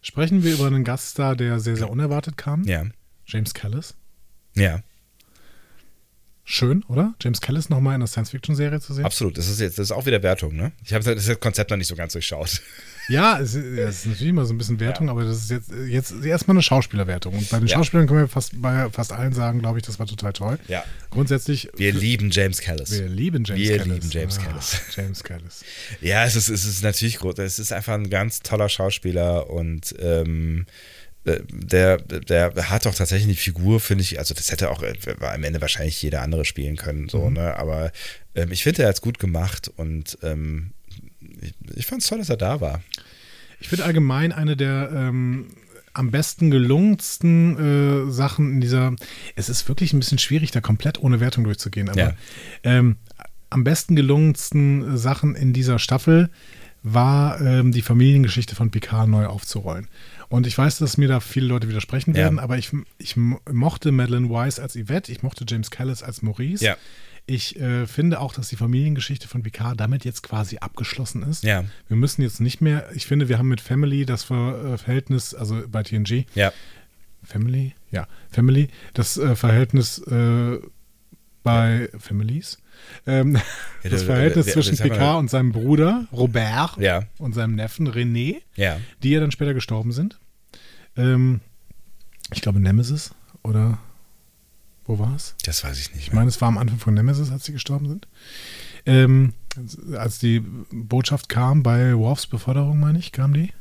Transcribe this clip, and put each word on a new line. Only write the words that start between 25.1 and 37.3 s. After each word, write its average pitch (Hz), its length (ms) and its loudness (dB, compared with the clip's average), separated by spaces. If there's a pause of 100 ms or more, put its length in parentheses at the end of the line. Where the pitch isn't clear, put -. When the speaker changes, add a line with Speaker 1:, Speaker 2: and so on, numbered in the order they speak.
Speaker 1:
Callis. 85 400 -14 (380)
Speaker 2:
Ja, 98 240 2
es 110 100 0
ist, 110 140 0
es 98 160 -2
ist 95 160 -4
natürlich 107 380 0
groß. 92 180 -4
Es 95 220 -6
ist 107 120 -6
einfach 104 220 -4
ein 104 160 -4
ganz 101 300 -2
toller 104 300 0
Schauspieler 87 840 0
und, 82 480 -4
ähm, 82 680 0 (600)
äh, 82 220 0
der, 92 520 4
der 85 560 0 (160)
hat - 160 0
doch 95 80 0
tatsächlich 95 320 2 (100)
die - 20 -8
Figur, 92 420 2
finde 98 220 0
ich, - 140 -4
also - 160 -6
das - 180 -4
hätte 85 200 -2
auch, - 100 -6
äh, 53 140 -6 (260)
am 69 220 -6
Ende 76 180 -4
wahrscheinlich 76 400 -4
jeder 73 220 -4
andere 78 200 -2
spielen 73 320 -4
können, 76 320 -8
so, - 220 -2
Speaker 1:
Mhm. - 60 2